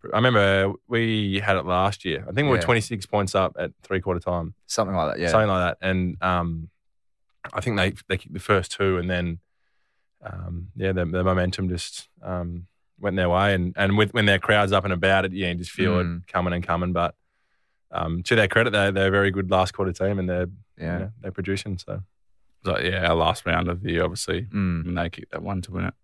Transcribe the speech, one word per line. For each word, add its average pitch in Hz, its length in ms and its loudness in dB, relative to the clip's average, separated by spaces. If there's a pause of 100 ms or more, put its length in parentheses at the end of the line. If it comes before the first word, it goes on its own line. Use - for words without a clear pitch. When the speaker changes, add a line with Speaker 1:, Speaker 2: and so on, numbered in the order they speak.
(120)
Speaker 1:
I - 40 0
remember 98 580 6 (120)
we 110 540 0
had 101 160 2
it 82 80 0
last 92 400 0
year. 80 240 -2
I 76 40 -10
think 131 120 0
we 143 60 2
were 127 60 6
Speaker 2:
Yeah. - 60 2
Speaker 1:
twenty-six 110 440 0
points 101 280 0
up 95 240 0
at 87 120 -4 (120)
three-quarter 92 380 -2
time. 85 320 -4 (140)
Speaker 2:
Something 98 280 -2
like 80 200 0
that, - 60 -6
yeah. 85 80 0
Speaker 1:
Something 107 200 4
like 90 320 0
that. 92 80 -4
And, 90 340 0
um, 85 460 -2 (840)
I - 80 -4
think 113 160 -2
they, 95 160 0 (160)
they 95 80 -2
kicked - 180 -12
the 92 60 -8
first 95 320 0
two 95 260 0
and 87 120 -4
then, 87 280 -2 (840)
um, 90 540 -10
yeah, 95 160 -2
the, 90 120 0
the 87 180 -2
momentum 92 460 0
just, - 400 -8 (140)
um, 87 440 -8 (320)
went 98 180 -2
their 90 120 2
way. 98 260 4
And, 90 220 0
and 101 220 2
with, 107 160 2
when 110 120 2
their 98 120 4
crowd's 104 340 2
up 95 120 2
and 98 80 -2
about, 95 320 4
it, 95 80 -4
yeah, 92 160 -4
you 87 80 -4
just 87 160 -10
feel 90 220 0
Speaker 2:
Mm. 87 280 -2
Speaker 1:
it - 60 -20
coming 90 260 -2
and 87 120 -4
coming. 90 260 -2
But, 85 220 0 (760)
um, 82 340 -4
to - 100 2
their 107 140 6
credit, 113 220 4
they, 101 200 4
they're 95 180 2
a - 20 4
very 98 200 4
good 95 200 -4
last 92 220 4
quarter 95 200 -2
team 98 260 -2
and 92 100 -2
they're, 90 180 0 (320)
Speaker 2:
Yeah. 82 160 -6
Speaker 1:
you 90 60 -4
know, 95 100 -8 (100)
they're 95 120 -10
producing. 95 460 -6
So. 98 240 -10 (640)
Speaker 3:
So, 90 140 0
yeah, 90 320 0
our 82 40 4
last 82 300 0
round 87 240 0
of 87 140 -6
the 85 100 -4
year, 85 120 2
obviously, 87 380 -4
Speaker 2:
Mm. 92 440 -2
Speaker 3:
when 90 80 -4
they 87 160 -2
kicked - 220 -16
that - 100 -8
one 98 200 -4
to 92 100 -14
win 92 120 -4
it. 90 200 -6